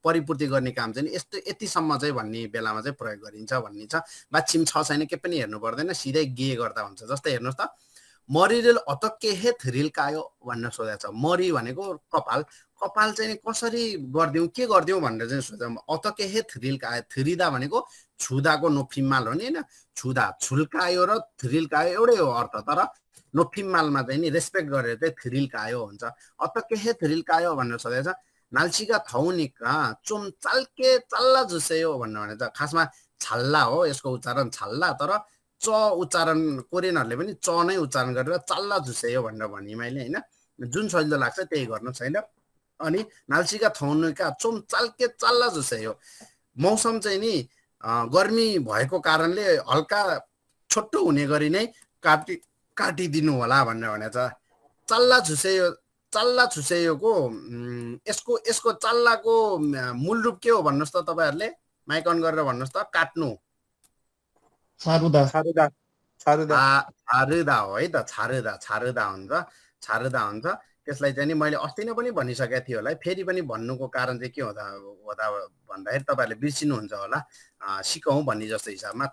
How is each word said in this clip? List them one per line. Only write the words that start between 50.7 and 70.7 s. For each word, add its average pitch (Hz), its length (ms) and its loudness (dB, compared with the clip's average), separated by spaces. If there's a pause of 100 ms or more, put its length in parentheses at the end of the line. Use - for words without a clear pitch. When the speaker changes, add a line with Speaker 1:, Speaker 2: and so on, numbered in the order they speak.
Speaker 1:
हुने 143 200 4
गरी 151 240 2
नै 196 160 2 (380)
काटि-, 156 420 2 (320)
काटिदिनु 156 560 0
होला 127 320 4
भनेर 113 240 -4
भनेको 110 400 -4
छ। - 20 -10 (580)
चाल्ला 247 300 6
झुसेयो, 180 520 2 (420)
चाल्ला 247 320 4
झुसेयोको, 170 680 0
उम्, 120 840 -4 (120)
यसको, 196 400 -2
यसको 226 260 0
चाल्लाको, 226 760 2
उम्, 151 260 0
मूल 135 460 -2
रूप 233 180 0
के 233 100 0
हो 220 120 6
भन्नुहोस् 143 320 0
त 180 40 0
तपाईँहरूले, 165 540 0 (380)
माइक 165 180 0
अन 165 140 2
गरेर 156 220 2
भन्नुहोस् 131 340 -2
त। - 0 -
काट्नु। 165 580 -2 (1400)
Speaker 2:
छारुदा। 156 480 6
Speaker 3:
छारुदा। 156 420 2 (500)
छारुदा। 151 380 4
Speaker 1:
आ, 135 240 6
छारुदा 135 760 2
हो 101 220 0
है 156 100 0
त, 135 200 -2
छारुदा, 110 540 -4
छारुदा 120 440 -2
हुन्छ, 98 380 -4 (380)
छारुदा 120 400 -2
हुन्छ। 107 240 -4 (400)